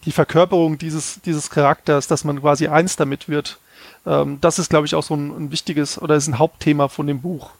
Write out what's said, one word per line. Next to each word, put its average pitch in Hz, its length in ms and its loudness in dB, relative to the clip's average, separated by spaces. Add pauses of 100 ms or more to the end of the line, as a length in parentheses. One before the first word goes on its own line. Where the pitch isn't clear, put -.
die 151 60 -4
Verkörperung 165 640 2
dieses, 160 420 -8
dieses 156 300 -4
Charakters, 143 560 2
dass 156 180 -2
man 143 160 -4
quasi 143 280 2
eins 165 280 2
damit 139 320 -2
wird, 147 300 -4 (480)
ähm, 143 340 0
das 165 180 2
ist, 175 120 -2
glaub 151 160 4
ich, 151 80 -2
auch 156 80 0
so 160 120 -4
ein, 147 220 -4
ein 147 160 -6
wichtiges 151 480 -4
oder 151 160 2
ist 147 120 0
ein 123 100 -2
Hauptthema 147 500 2
von 147 180 -6
dem 143 140 -2
Buch 160 400 -8